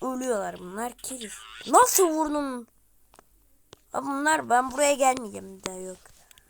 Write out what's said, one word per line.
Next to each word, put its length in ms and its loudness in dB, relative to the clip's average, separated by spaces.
Ölüyorlar 580 -4
bunlar 340 -10
keriz. 400 -12
Nasıl 420 6
vurdun? 580 -2
Abi 120 -6
bunlar, 440 0
ben 220 4
buraya 220 2
gelmeyeceğim 640 0
bir 60 -20
daha, 120 -8
yok. 220 -12